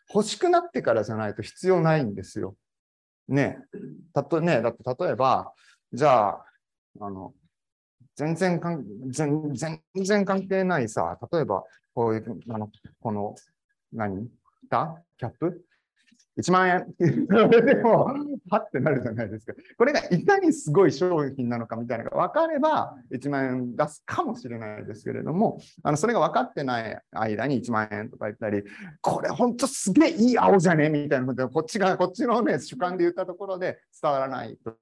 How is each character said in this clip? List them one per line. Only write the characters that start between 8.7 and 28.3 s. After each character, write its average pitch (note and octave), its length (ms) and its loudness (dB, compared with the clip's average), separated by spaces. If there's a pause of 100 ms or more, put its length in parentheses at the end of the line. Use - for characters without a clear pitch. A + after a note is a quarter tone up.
ん-、 D3 140 -6 (260)
全-、 D3+ 440 -2
全 D#3+ 260 -8 (160)
然 G3 280 2
関 G3 220 -2
係 F#3+ 180 0
な F3 160 0
い A2+ 80 -2
さ、 F2 300 -4 (140)
例 E3+ 80 0
え C3+ 40 0
ば、 G2 200 -2 (300)
こ A#2 140 0
う A2 60 0
い A2 40 -2
う、 G#2 220 -10 (100)
あ A2+ 80 -6
の、 G#2+ 120 -6 (300)
こ A2 120 -4
の、 G#2 220 -6 (580)
何？ G#2+ 360 -6 (340)
蓋？ D3 400 -4 (160)
キ B2+ 80 -10
ャ - 20 -6
ッ - 40 -12
プ？ E3+ 320 -6 (720)
一 C#3 160 -2
万 F#3 160 6
円。 F3 300 0
<laughs> E3 300 2
そ G#3 200 6
れ A#3 140 8
で C4 200 6
も、 G#3 240 6 (440)
は A3 80 2
っ - 120 -6
て C#3 100 -2
な D3 100 2
る B2+ 120 0
じ B2 60 -4
ゃ G#2+ 40 -6
な A2+ 120 -4
い G2 60 -8
で A2 80 -10
す - 80 -18
か。 A2 60 -12 (240)
こ A3+ 80 4
れ D4 80 2
が B3 80 2 (100)
い F3 140 0
か G4 140 4
に F#4 140 2
す - 180 -4
ご F#3 160 6
い C#3+ 60 4
商 E3+ 360 0
品 C3 200 -4
な A#2+ 100 -2
の A2+ 80 -8
か A2+ 100 -8
み A#2 100 -8
た A#2+ 100 -4
い - 20 -6
な A#2+ 60 -8
の - 60 -6
が C3+ 60 -4
分 E3+ 180 0
か E4 120 2
れ D#4+ 120 -2
ば、 D4 380 0 (160)
一 C3 160 -6
万 C3+ 180 0
円 B2 300 -4
出 D3 120 0
す - 180 -18
か - 180 -4
も - 120 -6
し B2+ 120 -14
れ A#2 100 -10
な G#2+ 200 -12
い G2+ 80 -14
で G#2+ 80 -12
す - 100 -20
け A#2+ 80 -6
れ A#2 100 -6
ど C#3 100 -6
も、 F#3+ 260 0 (240)
あ C#3+ 80 -2
の、 D3+ 60 2
そ D#3+ 100 0
れ A#3 80 0
が F#3 60 2
分 D#3 140 0
か B3 80 2
っ B3 100 -6
て D#3 100 -6
な A#2 260 -4
い - 220 -12
間 A2 360 -4
に C#3+ 120 0
一 A#2+ 120 -6
万 G#2+ 220 0
円 G#2+ 160 -8
と F#2+ 80 -18
か G#2+ 100 -8
言 G#2+ 80 -6